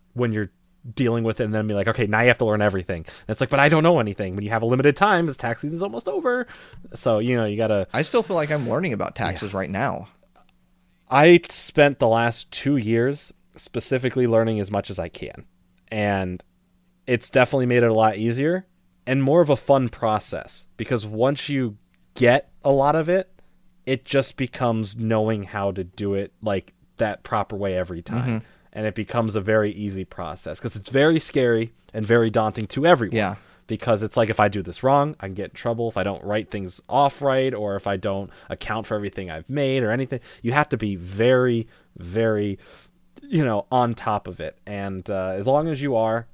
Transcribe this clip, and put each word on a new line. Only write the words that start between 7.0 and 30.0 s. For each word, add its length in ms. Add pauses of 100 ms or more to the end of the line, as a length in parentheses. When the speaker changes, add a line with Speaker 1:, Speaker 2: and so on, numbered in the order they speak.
Speaker 1:
you 180
know, 80
you 100
gotta 380
Speaker 2:
I 80
still 200
feel 140
like 160
I'm 180
learning 220
about 240
taxes 380
Speaker 1:
Yeah. 60
Speaker 2:
right 100
now. 400 (1000)
Speaker 1:
I 300 (100)
spent 500
the 80
last 440
two 260
years 560 (220)
specifically 720
learning 320
as 120
much 180
as 100
I 100
can. 360 (460)
And 520 (600)
it's 240
definitely 380
made 160
it 60
a 40
lot 240
easier 480 (400)
and 160
more 200
of 80
a 80
fun 320
process, 760 (120)
because 280
once 440
you 280 (380)
get 340 (140)
a 80
lot 240
of 140
it, 200 (560)
it 200
just 320
becomes 580
knowing 480
how 280
to 120
do 300
it, 180 (100)
like, 320 (240)
that 260
proper 320
way 220
every 240
time. 200 (200)
Speaker 2:
Mm-hmm. 40 (260)
Speaker 1:
And 140
it 100
becomes 400
a 60
very 320
easy 320